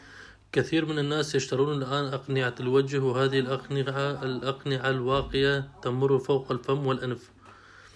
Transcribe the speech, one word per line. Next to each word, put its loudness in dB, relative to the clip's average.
كثير 2
من -2
الناس 0
يشترون 0
الآن -2
أقنعة -2
الوجه، 2
وهذه 2
الأقنعة، -2
الأقنعة -2
الواقية 0
تمر 4
فوق 0
الفم -2
والأنف. -2